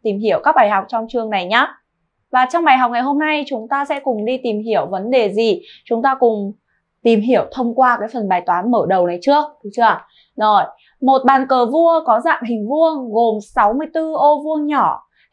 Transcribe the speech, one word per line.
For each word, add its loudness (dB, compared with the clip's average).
tìm -4
hiểu 0
các 2
bài 4
học 0
trong -6
chương -6
này -4
nhá. 0
Và 2
trong 0
bài 4
học 0
ngày -2
hôm -2
nay, -2
chúng -8
ta -4
sẽ -6
cùng -4
đi -4
tìm -4
hiểu -2
vấn -6
đề 2
gì? 0
Chúng -4
ta 2
cùng 0
tìm 4
hiểu 2
thông -4
qua 4
cái -6
phần -6
bài 0
toán -2
mở 0
đầu 2
này -4
trước, 2
được -14
chưa? 2
Rồi, 4
một 2
bàn 4
cờ 2
vua 2
có 4
dạng 0
hình -6
vuông 0
gồm 2
sáu 2
mươi -4
tư -4
ô 2
vuông -4
nhỏ. -2